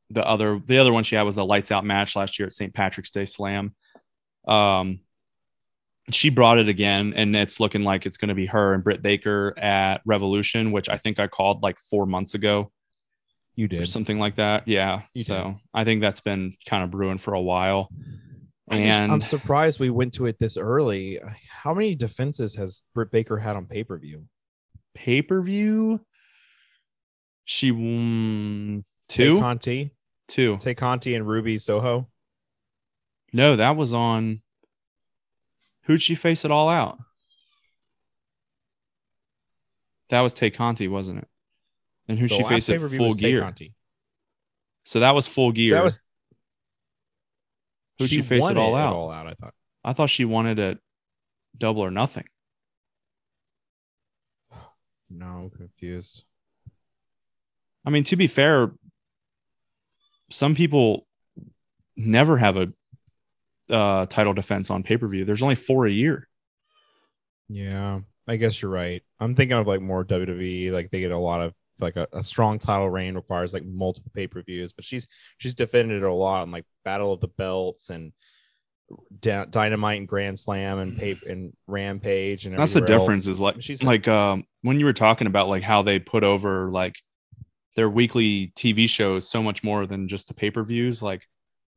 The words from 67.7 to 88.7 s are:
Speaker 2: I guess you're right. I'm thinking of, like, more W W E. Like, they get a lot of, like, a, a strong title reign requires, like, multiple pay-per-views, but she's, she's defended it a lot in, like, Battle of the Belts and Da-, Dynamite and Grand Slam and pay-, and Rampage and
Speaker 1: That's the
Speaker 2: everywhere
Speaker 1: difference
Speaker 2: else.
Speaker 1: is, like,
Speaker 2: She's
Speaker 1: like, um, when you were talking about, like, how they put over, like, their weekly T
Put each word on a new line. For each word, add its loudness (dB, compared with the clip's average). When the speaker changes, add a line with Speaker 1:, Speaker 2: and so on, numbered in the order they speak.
Speaker 2:
I -2
guess 0
you're -6
right. -6
I'm -4
thinking 4
of, 2
like, 0
more -4
W -2
W -6
E. -4
Like, -4
they -4
get -4
a -4
lot -2
of, -6
like, -4
a, -4
a -8
strong 0
title -2
reign -6
requires, -6
like, -8
multiple -8
pay-per-views, -10
but -20
she's, -12
she's -8
defended 0
it 0
a 0
lot 0
in, -8
like, -14
Battle -2
of -8
the -4
Belts -6
and -14
Da-, -2
Dynamite 0
and -12
Grand -4
Slam -6
and -6
pay-, -6
and -12
Rampage -4
and -6
Speaker 1:
That's 2
the 6
Speaker 2:
everywhere 6
Speaker 1:
difference 4
Speaker 2:
else. -2
Speaker 1:
is, -6
like, 2
Speaker 2:
She's -8
Speaker 1:
like, 4
um, 4
when 2
you 4
were 4
talking 4
about, 2
like, 0
how 2
they 2
put -2
over, 0
like, -4
their 2
weekly 2
T 0